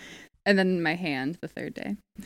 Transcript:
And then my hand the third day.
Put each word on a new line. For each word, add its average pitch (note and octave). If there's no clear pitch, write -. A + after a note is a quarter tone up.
And G3+
then F#3
my D#3+
hand D3+
the -
third -
day. -